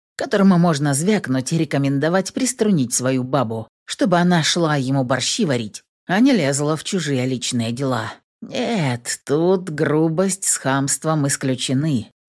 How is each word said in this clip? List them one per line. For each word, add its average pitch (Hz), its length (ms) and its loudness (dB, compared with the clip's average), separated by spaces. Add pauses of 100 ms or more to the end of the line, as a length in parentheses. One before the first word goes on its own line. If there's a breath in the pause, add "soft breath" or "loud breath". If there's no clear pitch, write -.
(180)
которому 196 400 4
можно 151 380 2
звякнуть 147 580 0
и 165 60 2
рекомендовать 151 720 0
приструнить 214 580 0
свою 127 320 0
бабу, 123 440 -2 (180)
чтобы 180 320 0
она 175 240 4
шла 151 360 0
ему 135 260 0
борщи 127 420 -2
варить, 120 380 -4 (240)
а 202 140 2
не 277 100 6
лезла 147 440 0
в 151 80 -6
чужие 143 440 -2
личные 120 440 -2
дела. 120 420 -4 (280)
Нет, 175 840 -4
тут 180 440 0
грубость 160 760 0
с - 120 0
хамством 139 680 0
исключены, 135 840 -2 (200)